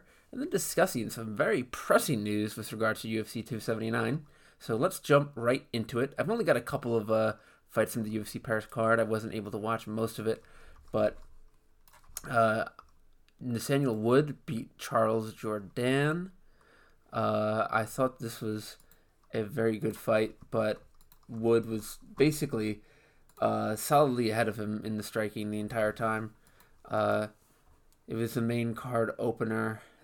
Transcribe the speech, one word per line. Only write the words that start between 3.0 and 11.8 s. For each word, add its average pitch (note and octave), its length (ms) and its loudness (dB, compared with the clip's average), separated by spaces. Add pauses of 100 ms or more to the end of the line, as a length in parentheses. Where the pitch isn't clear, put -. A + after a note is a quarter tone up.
to A2+ 60 -10
U A2 140 -2
F - 80 -8
C A2+ 120 -6
two A2 200 -8
seventy-nine. A2+ 640 -2 (340)
So - 160 -2
let's D#3 240 0
jump C#3+ 360 4
right A#2+ 360 0
into A#2 280 -2
it. C3+ 200 0
I've C#3 100 0
only A3+ 140 2
got D3+ 140 6
a - 40 -2
couple A#2+ 360 -2
of, G#2 120 0
uh, A2 260 4 (340)
fights A2 240 0
from A2+ 100 -2
the G#2 60 -6
U G#2+ 120 -2
F G2+ 60 -10
C - 120 -8
Paris A2 260 -2
card. A2+ 340 4
I A2 40 4
wasn't A2 300 -2
able G#2 180 -6
to G#2+ 60 -4
watch A2 300 -2
most A2 320 -2
of G#2+ 80 -6
it, - 160 -2 (480)
but, - 260 2 (1120)